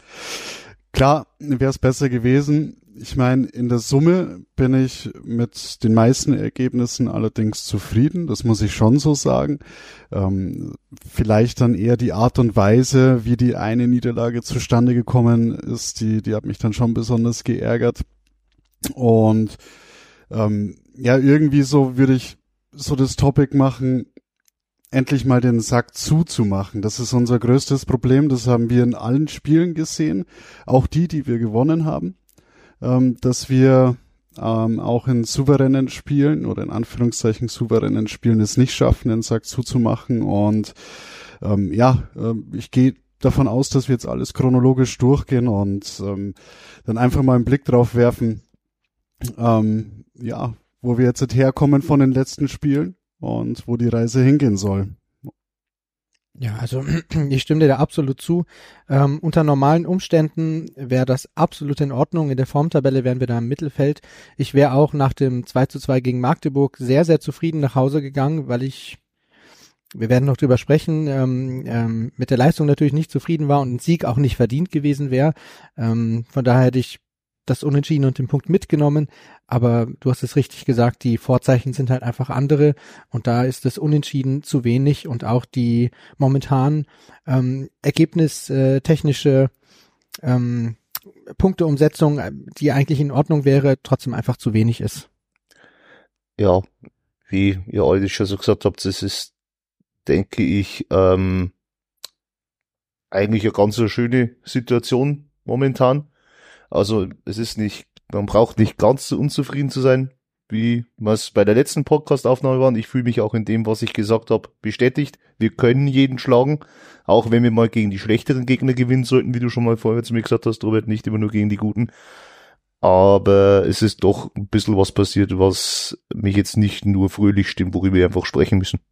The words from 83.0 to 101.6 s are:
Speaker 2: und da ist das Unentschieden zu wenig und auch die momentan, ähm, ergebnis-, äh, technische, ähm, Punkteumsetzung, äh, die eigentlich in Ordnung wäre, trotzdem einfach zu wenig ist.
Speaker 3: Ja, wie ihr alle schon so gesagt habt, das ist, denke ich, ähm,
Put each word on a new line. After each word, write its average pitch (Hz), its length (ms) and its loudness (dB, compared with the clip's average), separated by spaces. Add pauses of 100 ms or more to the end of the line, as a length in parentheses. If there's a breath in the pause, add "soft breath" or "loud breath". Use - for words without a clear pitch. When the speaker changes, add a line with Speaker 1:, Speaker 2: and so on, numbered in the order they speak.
Speaker 2:
und 117 160 -8
da 120 180 0
ist 131 220 -4
das 127 100 -4
Unentschieden 143 640 -2
zu 131 220 -2
wenig 135 440 0
und 120 160 -8
auch 120 200 -2
die 120 460 0 (260 soft breath)
momentan, 139 680 0 (400 soft breath)
ähm, 131 420 -2 (140)
ergebnis-, 160 640 0
äh, 135 320 0
technische, 139 680 2 (720 soft breath)
ähm, 120 540 -2 (600)
Punkteumsetzung, 151 840 2
äh, 90 140 -8
die - 400 -4
eigentlich 139 280 2
in 143 100 -2
Ordnung 143 340 0
wäre, 139 380 4
trotzdem - 320 -4
einfach - 240 -4
zu 110 160 -4
wenig 113 260 2
ist. - 300 -10 (1300 soft breath)
Speaker 3:
Ja, 95 220 4 (640)
wie 95 380 0
ihr 104 160 -4
alle 95 260 2
schon - 160 -4
so 95 140 -6
gesagt - 260 -2
habt, - 220 -4
das 98 160 -6
ist, - 320 -10 (720)
denke 95 340 0
ich, 98 480 -2
ähm, 92 640 0 (1600)